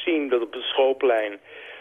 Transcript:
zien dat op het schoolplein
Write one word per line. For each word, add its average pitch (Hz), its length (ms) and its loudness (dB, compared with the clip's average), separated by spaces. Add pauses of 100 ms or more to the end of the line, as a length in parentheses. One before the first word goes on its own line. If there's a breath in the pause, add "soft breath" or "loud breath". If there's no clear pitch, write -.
zien 151 240 0
dat 123 140 2
op 117 100 -6
het 127 100 -8
schoolplein 123 760 2 (420 loud breath)